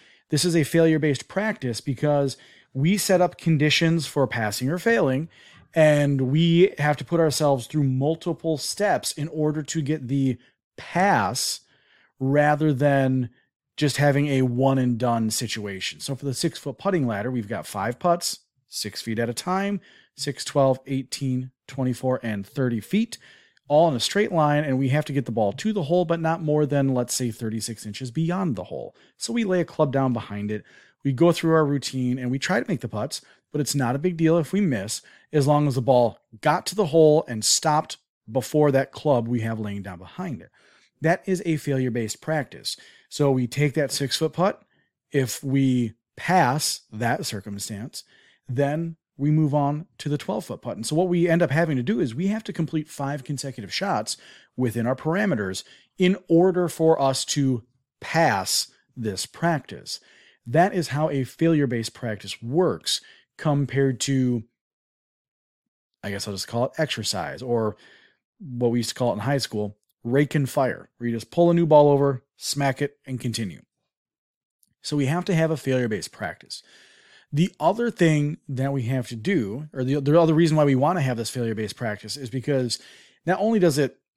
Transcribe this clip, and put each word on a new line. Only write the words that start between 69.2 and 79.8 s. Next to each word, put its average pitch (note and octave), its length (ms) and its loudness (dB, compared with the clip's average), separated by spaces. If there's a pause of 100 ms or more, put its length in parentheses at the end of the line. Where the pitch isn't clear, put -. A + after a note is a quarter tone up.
high C#3 180 0
school, G#2 400 -6 (260)
rake C3 300 2
and C#3+ 140 0
fire, - 480 -2
where A#2+ 120 -6
you A#2 80 -2
just A2+ 140 -10
pull E3+ 200 6
a E3+ 40 4
new E3+ 120 4
ball D3 240 8
over, C#3 340 2 (120)
smack C#3 440 -2
it, C#3 240 -4
and C3 160 -8
continue. A2 400 -6 (1200)
So - 160 -6
we C#3 100 2
have E3+ 200 -2
to G3 80 0
have D#3+ 160 4
a D#3+ 60 0
failure-based B2 560 -2
practice. - 500 -12 (680)
The E3 300 0
other A3 300 2
thing D#3 480 2 (100)
that C3+ 240 -2
we C3+ 120 -4
have B2+ 240 -2
to B2 80 -10
do, B2+ 580 -2
or C3 100 -4